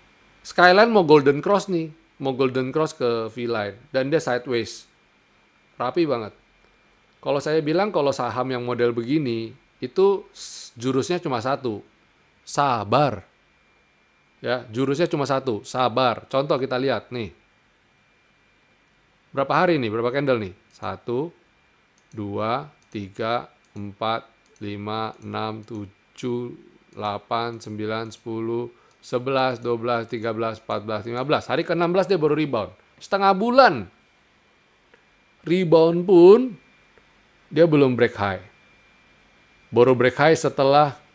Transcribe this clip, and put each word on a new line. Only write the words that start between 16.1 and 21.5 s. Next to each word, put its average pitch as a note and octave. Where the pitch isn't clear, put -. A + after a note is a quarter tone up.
Contoh C#3
kita B2+
lihat B2+
nih. A2
Berapa C#3
hari E3+
nih? A#2
Berapa A#2
candle C#3
nih? G2
Satu, A#2+